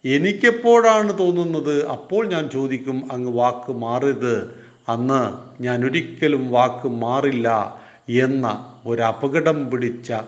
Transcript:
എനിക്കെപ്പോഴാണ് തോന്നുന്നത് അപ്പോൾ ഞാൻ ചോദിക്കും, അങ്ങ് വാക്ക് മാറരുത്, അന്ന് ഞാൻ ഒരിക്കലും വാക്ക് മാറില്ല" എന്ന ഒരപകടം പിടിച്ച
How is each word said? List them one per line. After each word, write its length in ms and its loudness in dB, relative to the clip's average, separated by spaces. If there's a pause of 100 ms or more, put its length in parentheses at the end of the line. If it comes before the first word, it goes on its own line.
എനിക്കെപ്പോഴാണ് 1120 4
തോന്നുന്നത് 680 0
അപ്പോൾ 380 -2
ഞാൻ 220 -2
ചോദിക്കും, 640 -4
അങ്ങ് 200 -4
വാക്ക് 400 0
മാറരുത്, 840 -2 (340)
അന്ന് 440 0 (300)
ഞാൻ 220 -2
ഒരിക്കലും 680 -2
വാക്ക് 380 2
മാറില്ല" 920 -2 (280)
എന്ന 680 0 (120)
ഒരപകടം 840 0
പിടിച്ച 420 -4 (160)